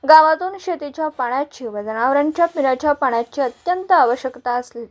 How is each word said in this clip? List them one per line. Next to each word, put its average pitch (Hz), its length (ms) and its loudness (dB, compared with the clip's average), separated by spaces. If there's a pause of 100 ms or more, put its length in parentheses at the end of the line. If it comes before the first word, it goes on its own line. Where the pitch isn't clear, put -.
गावातून 311 520 4
शेतीच्या 311 480 -6
पाण्याची 269 580 -6
व 208 160 -8
जनावरांच्या 277 640 0
पिण्याच्या 285 460 0
पाण्याची 240 480 -2
अत्यंत 359 520 -2
आवश्यकता 254 600 0
असली 240 380 -6